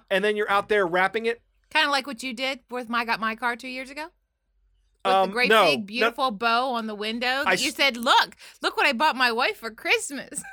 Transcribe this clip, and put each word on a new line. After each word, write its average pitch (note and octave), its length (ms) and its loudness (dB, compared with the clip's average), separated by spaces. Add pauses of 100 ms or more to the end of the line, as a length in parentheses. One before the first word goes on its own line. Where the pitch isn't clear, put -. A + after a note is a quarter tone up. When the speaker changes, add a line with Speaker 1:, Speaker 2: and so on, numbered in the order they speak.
Speaker 1:
and F#3+ 140 2
then G#3+ 140 2
you're G#3 120 -2
out G3+ 200 2
there G#3 160 4
wrapping F#3 400 0
it. A3+ 160 -2 (300)
Speaker 2:
Kinda D#4 180 4
like C#4 180 0
what C4+ 160 -10
you B3+ 100 -6
did C4 260 -4 (100)
with B3 180 -8
my, A#3+ 160 -2
got A3 160 -2
my A3 160 -4
car A#3+ 200 -4
two B3 120 -14
years B3+ 220 -10
ago. D4 160 -12 (960)
With F#3+ 100 2
Speaker 1:
Um, F#3+ 160 4
Speaker 2:
the G3 40 -8
great A#3+ 160 2
Speaker 1:
no, G#3+ 160 8
Speaker 2:
big C#3+ 160 2
Speaker 1:
no. G3 40 -8
Speaker 2:
beautiful A#3 460 -2
bow A#3 400 0
on A3+ 160 -4
the G#3+ 80 -8
window A3 320 -4 (180)
Speaker 1:
I F#3 100 4
Speaker 2:
that F3+ 60 -2
you C4+ 80 0
Speaker 1:
s- - 60 -10
Speaker 2:
said, C#4 200 2
"Look, B3+ 400 2 (260)
look F#4 140 -2
what G4+ 100 2
I D4 80 4
bought C#4 220 0
my B3 160 2
wife C4+ 260 0
for A3+ 140 -12
Christmas." E4 800 -4